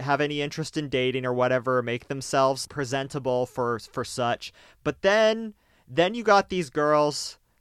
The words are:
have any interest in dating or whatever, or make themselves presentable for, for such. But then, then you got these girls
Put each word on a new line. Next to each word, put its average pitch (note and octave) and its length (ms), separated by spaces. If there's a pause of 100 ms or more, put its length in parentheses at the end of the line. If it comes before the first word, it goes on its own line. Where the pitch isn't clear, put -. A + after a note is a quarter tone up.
have C#3 200
any D3 220
interest D3 340
in D3+ 120
dating B2+ 360
or B2+ 80
whatever, B2+ 460
or B2 40
make A#2+ 260
themselves C3+ 580
presentable C3 800
for, A#2+ 320
for - 260
such. - 480 (300)
But D3+ 200
then, A3 520 (320)
then E3+ 280
you A#3+ 100
got G3+ 240
these F3+ 200
girls D3+ 680 (220)